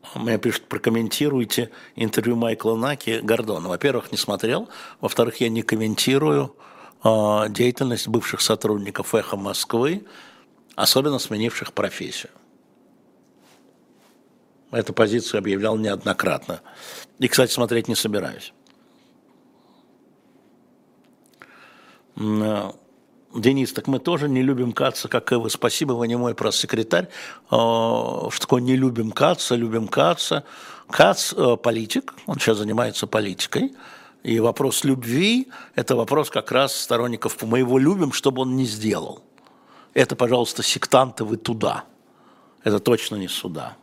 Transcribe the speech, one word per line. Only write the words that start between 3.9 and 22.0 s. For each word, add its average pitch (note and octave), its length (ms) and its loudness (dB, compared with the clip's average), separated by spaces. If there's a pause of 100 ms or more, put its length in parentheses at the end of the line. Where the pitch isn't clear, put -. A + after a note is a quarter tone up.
не C3 40 -4
смотрел. A#2+ 520 -2 (320)
Во-вторых, - 400 0
я A#2+ 80 2
не A2+ 140 -2
комментирую, C3 920 0 (480)
а, G#2+ 460 4
деятельность A#2+ 580 0
бывших A2 340 -2
сотрудников G#2 720 -2
«Эхо G#2 240 0
Москвы», A#2 720 -2 (680)
особенно C3+ 420 2
сменивших - 540 -4
профессию. - 580 -6 (2500)
Эту G#2+ 220 -2
позицию A2 460 2
объявлял G#2 380 0
неоднократно. G2+ 840 -2 (580)
И, C3 100 0
кстати, B2+ 240 4
смотреть A#2 360 0
не A2+ 60 -2
собираюсь. G#2 580 -4 (3750)